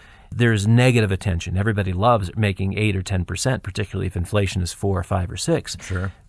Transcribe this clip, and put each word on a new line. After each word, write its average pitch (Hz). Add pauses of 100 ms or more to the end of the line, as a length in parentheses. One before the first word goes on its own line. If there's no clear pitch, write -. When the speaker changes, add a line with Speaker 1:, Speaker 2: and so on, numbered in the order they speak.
(320)
Speaker 1:
there's 110
negative 117
attention. 90
Everybody 101
loves 98
making 98
eight 107
or 92
ten 90
percent, 104
particularly 95
if -
inflation 92
is 87
four 98
or 87
five 90
or -
six. -
Speaker 2:
Sure. 92 (160)